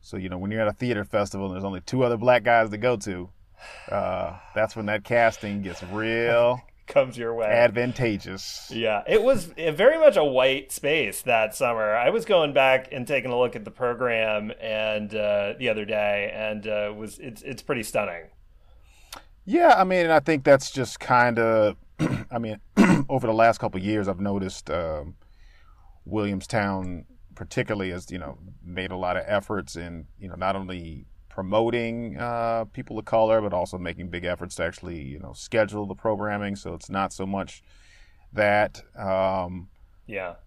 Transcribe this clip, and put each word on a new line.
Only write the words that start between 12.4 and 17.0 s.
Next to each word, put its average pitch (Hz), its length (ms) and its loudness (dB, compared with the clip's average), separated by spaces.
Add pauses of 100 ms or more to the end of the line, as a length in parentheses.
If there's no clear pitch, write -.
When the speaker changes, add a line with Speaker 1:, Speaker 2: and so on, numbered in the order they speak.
Speaker 2:
back 131 400 4
and 127 160 -8
taking 131 240 -2
a 120 80 0
look 123 160 2
at 110 80 -10
the 107 80 -12
program 110 880 -2
and, 107 560 -4
uh, 104 420 0
the 123 120 -2
other 107 160 -2
day, 104 500 0
and, 107 320 -6
uh, 104 260 -2
was, 107 260 -12